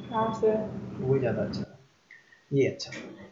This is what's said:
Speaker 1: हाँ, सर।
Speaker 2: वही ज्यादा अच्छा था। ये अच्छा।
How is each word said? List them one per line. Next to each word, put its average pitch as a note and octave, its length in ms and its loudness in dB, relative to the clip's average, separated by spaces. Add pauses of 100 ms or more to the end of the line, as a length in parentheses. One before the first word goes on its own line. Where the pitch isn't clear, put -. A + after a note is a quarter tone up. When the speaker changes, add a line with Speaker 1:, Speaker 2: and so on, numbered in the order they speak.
(160)
Speaker 1:
हाँ, A3+ 180 2
सर। G#3+ 480 2 (180)
Speaker 2:
वही C3 200 4
ज्यादा G#2+ 240 0
अच्छा - 200 -4
था। - 160 -12 (760)
ये C3+ 140 6
अच्छा। - 240 -6 (400)